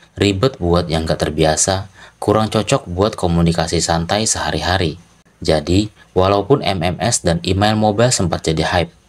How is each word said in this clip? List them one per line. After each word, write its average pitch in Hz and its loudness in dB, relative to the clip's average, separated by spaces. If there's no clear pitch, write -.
ribet 101 0
buat 87 2
yang 80 -2
nggak 78 -2
terbiasa, 78 0
kurang 107 2
cocok 107 -2
buat 95 -2
komunikasi 85 0
santai 85 0
sehari-hari. 85 -2
Jadi, 82 0
walaupun 101 2
M 92 -2
M 87 -2
S 120 -2
dan 85 0
email 98 0
mobile 107 2
sempat 87 -2
jadi 80 0
hype, 85 0